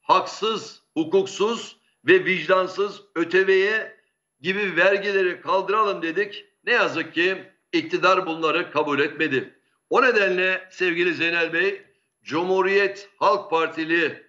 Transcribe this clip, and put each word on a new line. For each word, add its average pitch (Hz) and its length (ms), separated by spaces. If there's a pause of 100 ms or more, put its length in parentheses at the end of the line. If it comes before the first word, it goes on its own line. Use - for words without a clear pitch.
Haksız, 185 800 (120)
hukuksuz 190 800 (280)
ve 175 200
vicdansız 185 800 (120)
öteveye 190 840 (440)
gibi 185 360
vergileri 196 640
kaldıralım 190 640
dedik. 170 420 (200)
Ne 214 80
yazık 160 420
ki 180 300 (280)
iktidar 175 540
bunları 160 440
kabul 147 280
etmedi. 143 560 (360)
O 214 120
nedenle 185 680
sevgili 175 440
Zeynel 165 380
Bey, 190 300 (400)
Cumhuriyet 190 920
Halk - 340
Partili 160 800